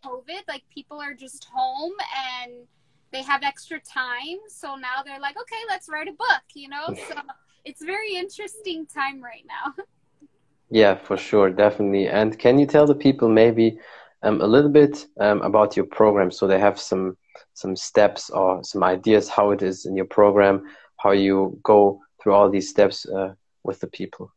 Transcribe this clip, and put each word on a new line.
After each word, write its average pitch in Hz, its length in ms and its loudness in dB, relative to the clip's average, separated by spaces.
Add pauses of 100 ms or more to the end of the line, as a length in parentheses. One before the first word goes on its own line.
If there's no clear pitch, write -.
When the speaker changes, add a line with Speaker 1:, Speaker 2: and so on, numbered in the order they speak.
Speaker 1:
covid, 262 440 -16
like, 269 240 -14
people 294 280 -20
are 285 120 -14
just 262 400 -20
home 262 400 -6 (500)
and 247 240 -20 (460)
they 262 100 -12
have 269 200 -4
extra 285 380 -10
time. 262 580 -10 (100)
So 277 280 -16
now 262 280 -10
they're 277 160 -16
like, 285 180 -8
"Okay, 453 300 -14
let's 370 200 -10
write 302 200 -10
a 294 40 -14
book," 440 320 -2 (100)
you 285 140 -20
know? 285 180 -12
Speaker 2:
<laughs> - 220 -12
Speaker 1:
So 320 60 -12 (500)
it's 302 180 -20
a - 20 -18
very 403 320 -8
interesting 381 720 -12
time 277 360 -8
right 226 240 -20
now. - 320 -12
<laughs> 294 60 -16 (880)
Speaker 2:
Yeah, 104 220 6
for 98 220 -6
sure, 98 340 2
definitely. 98 560 2
And 110 320 0
can 123 220 4
you 147 40 4
tell 147 220 4
the 147 80 4
people 135 340 2
maybe, 113 520 4 (420)
um, 107 180 0
a 101 60 0
little 143 240 4
bit, 147 340 4 (140)
um, 104 240 2
about 104 340 2
your 98 100 0
program, 101 440 2
so - 160 -4
they 95 140 2
have 101 180 2
some, 92 380 -6 (380)
some 95 200 -8
steps - 560 0
or 92 320 0
some 95 220 -4
ideas 95 440 2
how 104 220 0
it 98 120 -2
is 95 220 -6
in 95 120 -6
your 95 100 -4
program, 101 560 4 (340)
how 101 140 0
you 98 540 0
go 101 360 4 (220)
through 101 120 2
all 101 140 6
these 98 220 -2
steps, - 340 0
uh, 95 300 -6 (300)
with - 160 -8
the 95 80 -10
people? - 480 -14